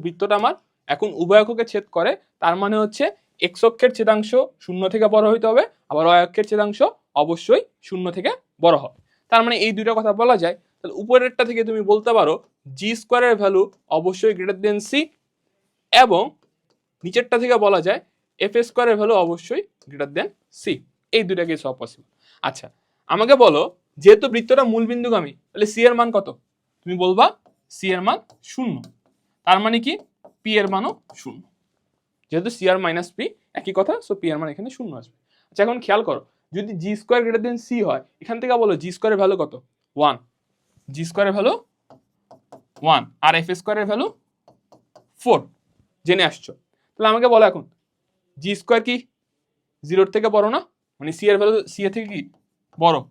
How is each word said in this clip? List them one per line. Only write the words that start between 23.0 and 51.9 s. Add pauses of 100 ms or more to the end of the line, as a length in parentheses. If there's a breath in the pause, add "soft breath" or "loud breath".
আমাকে (100)
বলো (420)
যেহেতু
বৃত্তটা
মূল
বিন্দুগামী, (200)
তাহলে
সি
এর
মান
কত? (540)
তুমি
বলবা (520)
সি
এর
মান (340)
শূন্য। (720)
তার
মানে
কি (500)
পি (100)
এর
মানও (300)
শূন্য, (880)
যেহেতু
সি
আর
মাইনাস
পি (340)
একই
কথা, (120)
so (100)
পি
এর
মান
এখানে
শূন্য (100)
আসবে। (320)
আচ্ছা,
এখন
খেয়াল
করো, (340)
যদি (100)
জি (100)
স্কয়ার
greater
than
সি (100)
হয়, (200)
এখান
থেকে (100)
বলো
জি
স্কয়ারের
ভ্যালু
কত? (460)
ওয়ান। (800)
জি
স্কয়ারের
ভ্যালু (1300)
ওয়ান, (220)
আর
এফ (120)
স্কয়ারের
ভ্যালু (1160)
ফোর (680)
জেনে
আসছো। (420)
তাহলে
আমাকে
বলো
এখন (760)
জি
স্কয়ার
কি (920)
জিরোর
থেকে
বড়
না? (380)
মানে
সি
এর
ভ্যালু (200)
সি
এর